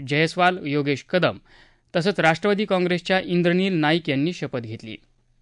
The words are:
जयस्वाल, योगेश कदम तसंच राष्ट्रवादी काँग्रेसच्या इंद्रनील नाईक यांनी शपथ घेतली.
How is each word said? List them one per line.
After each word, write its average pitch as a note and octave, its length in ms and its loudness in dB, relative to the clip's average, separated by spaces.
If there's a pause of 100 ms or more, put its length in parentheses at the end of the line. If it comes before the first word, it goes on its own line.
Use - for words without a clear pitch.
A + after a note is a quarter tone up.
जयस्वाल, E3 580 2
योगेश C#3+ 440 -2
कदम D3+ 280 0 (580)
तसंच F3+ 240 0
राष्ट्रवादी G3 440 2
काँग्रेसच्या F3+ 600 0
इंद्रनील F3+ 480 2
नाईक D#3+ 380 0
यांनी C#3+ 220 0
शपथ C3 280 -8
घेतली. A2 360 -12 (460)